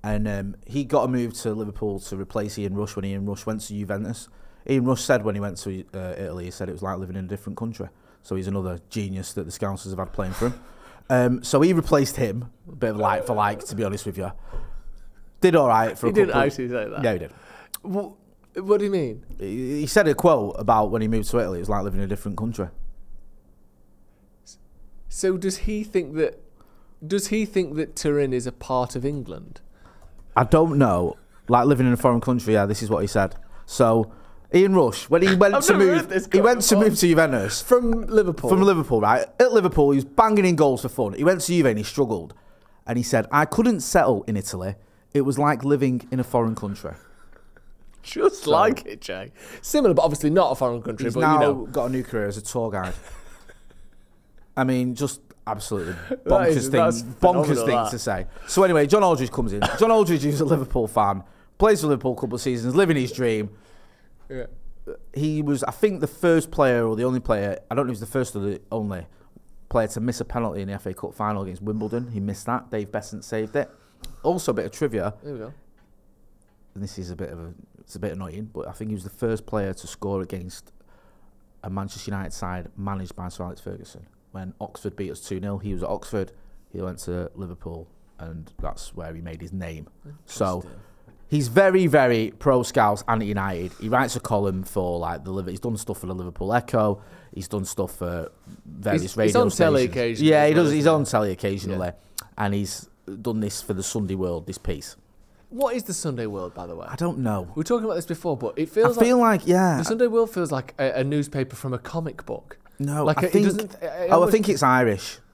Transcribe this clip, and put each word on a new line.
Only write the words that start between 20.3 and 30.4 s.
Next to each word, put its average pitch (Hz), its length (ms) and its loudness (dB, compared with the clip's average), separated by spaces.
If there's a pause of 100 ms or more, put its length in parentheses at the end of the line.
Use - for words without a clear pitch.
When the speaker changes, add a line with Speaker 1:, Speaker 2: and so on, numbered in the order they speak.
Speaker 1:
about 107 320 4
when 110 140 0
he 110 40 0
moved 113 220 0
to 120 100 0
Italy, 92 200 -2
it - 20 -6
was 104 80 -6
like 101 140 0
living 101 160 -2
in 101 60 0
a - 20 -6
different 101 320 -6
country. 107 300 -4 (2500)
Speaker 2:
So 190 280 -2
does 190 220 -4
he 214 240 -2
think 170 320 -4
that, 156 260 -2 (640)
does 196 220 -2
he 214 180 0
think 185 300 -2
that 156 200 -6
Turin 147 380 2
is 120 140 -2
a - 40 -6
part 127 440 -2
of 127 100 -6
England? 139 560 -8 (720)
Speaker 1:
I 120 80 6